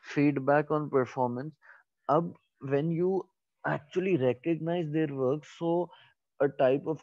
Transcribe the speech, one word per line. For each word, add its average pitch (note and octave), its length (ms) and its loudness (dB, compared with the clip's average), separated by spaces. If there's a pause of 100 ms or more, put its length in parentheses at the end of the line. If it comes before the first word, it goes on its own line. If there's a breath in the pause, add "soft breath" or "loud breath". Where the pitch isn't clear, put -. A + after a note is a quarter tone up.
(160)
feedback C#3+ 560 4
on D3+ 180 -2
performance। B2+ 640 -2 (560 loud breath)
अब E3+ 260 2 (320)
when C#3+ 200 0
you F3+ 340 0 (480)
actually F#3 480 -2
recognize D#3+ 760 -2
their D#3 180 0
work, C3+ 300 -2 (220)
so E3+ 240 0 (560 loud breath)
a C#3 80 2 (120)
type C3+ 200 4
of D#3 200 -4